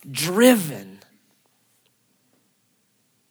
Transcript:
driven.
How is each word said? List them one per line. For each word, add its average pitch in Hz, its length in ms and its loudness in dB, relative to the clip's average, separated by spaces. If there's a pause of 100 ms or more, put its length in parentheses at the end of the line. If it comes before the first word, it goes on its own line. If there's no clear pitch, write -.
driven. 151 880 0 (2250)